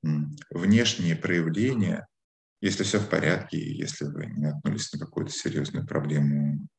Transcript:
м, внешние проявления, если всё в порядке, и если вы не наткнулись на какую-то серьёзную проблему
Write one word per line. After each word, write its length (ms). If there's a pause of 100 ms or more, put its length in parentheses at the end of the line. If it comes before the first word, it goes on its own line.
м, 300 (160)
внешние 640
проявления, 880 (540)
если 220
всё 160
в 100
порядке, 500
и 180
если 280
вы 220
не 200
наткнулись 460
на 60
какую-то 340
серьёзную 540
проблему 800 (120)